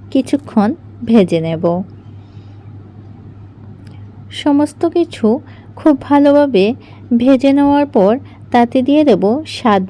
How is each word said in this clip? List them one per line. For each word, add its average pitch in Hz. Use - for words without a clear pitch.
কিছুক্ষণ 262
ভেজে 180
নেব। 165
সমস্ত 294
কিছু 339
খুব 311
ভালোভাবে 285
ভেজে 269
নেওয়ার 285
পর 202
তাতে 240
দিয়ে 302
দেব 190
স্বাদ 202